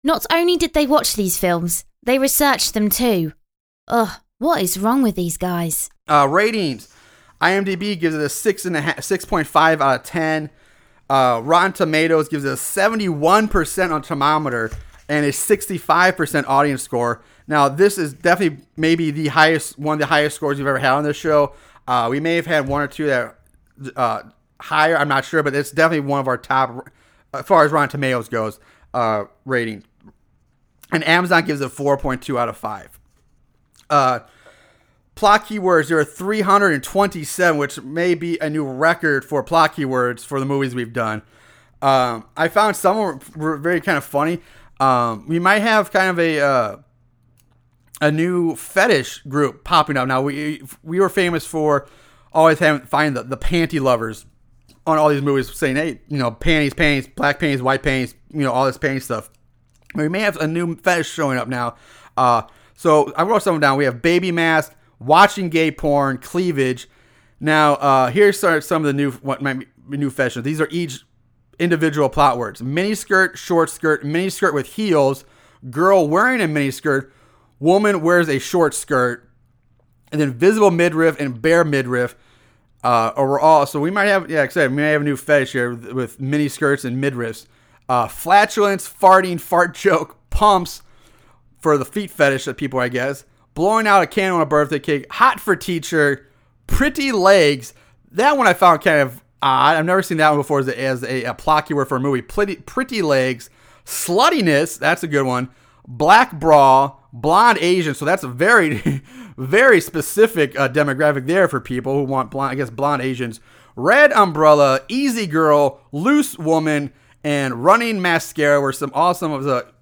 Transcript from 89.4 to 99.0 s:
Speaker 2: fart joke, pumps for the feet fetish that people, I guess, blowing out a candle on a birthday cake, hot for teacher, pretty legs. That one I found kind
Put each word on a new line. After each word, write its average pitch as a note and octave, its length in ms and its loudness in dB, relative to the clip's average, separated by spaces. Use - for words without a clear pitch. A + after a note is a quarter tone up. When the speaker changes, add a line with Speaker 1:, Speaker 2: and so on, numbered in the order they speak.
Speaker 2:
fart F3 320 0
joke, D#3 460 -2
pumps G3 540 2
for D3+ 180 2
the C3 60 -4
feet G3+ 260 -8
fetish C#3 360 0
that C3+ 100 -8
people, C3 240 -4
I B2 80 -2
guess, B2+ 360 -6
blowing G#3+ 320 0
out G3 160 4
a D3+ 60 -2
candle F#3+ 300 -2
on D#3+ 40 2
a D3 40 2
birthday D3 340 0
cake, C#3+ 320 -4
hot - 260 2
for G3 160 -2
teacher, D3+ 760 -2
pretty C#4 460 0
legs. F3+ 640 4
That C4+ 260 2
one A#3+ 120 2
I F3 60 4
found E3+ 280 4
kind D3+ 200 4